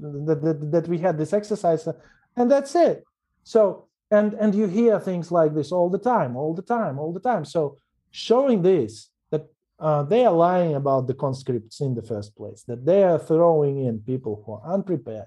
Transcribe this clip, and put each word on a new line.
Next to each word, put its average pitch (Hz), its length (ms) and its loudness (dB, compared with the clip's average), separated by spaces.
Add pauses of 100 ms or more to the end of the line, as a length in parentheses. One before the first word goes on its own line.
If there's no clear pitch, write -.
that, 147 420 -4
that, 151 300 -2
that 170 160 0
we 170 80 -2
had 165 220 0
this 151 160 -4
exercise, 190 520 -2
uh, 160 60 -6 (460)
and 240 120 2
that's 277 240 0
it." 330 300 2 (380)
So, - 460 0 (220)
and, 208 220 4
and 214 220 0
you 214 120 2
hear 208 320 2
things 175 320 -6
like 160 240 4
this 151 180 -4
all 175 180 2
the 190 80 -2
time, 190 400 0
all 156 160 -4
the 185 80 -10
time, 202 360 -4
all 156 140 -6
the 185 80 -10
time. 220 240 -2
So 151 320 -4 (400)
showing 240 460 2
this, 151 480 0 (220)
that, 151 120 -4 (360)
uh, 151 240 0
they 214 200 2
are 214 80 6
lying 170 440 2
about 135 320 0
the 127 60 -2
conscripts 135 680 -6
in 131 160 -2
the 113 60 -8
first 104 340 -10
place, 104 320 -16
that 123 180 -8
they 190 160 4
are 175 160 2
throwing 151 680 2
in 113 120 -4
people 113 480 -6
who 113 60 -12
are 107 200 -10
unprepared, 156 540 -6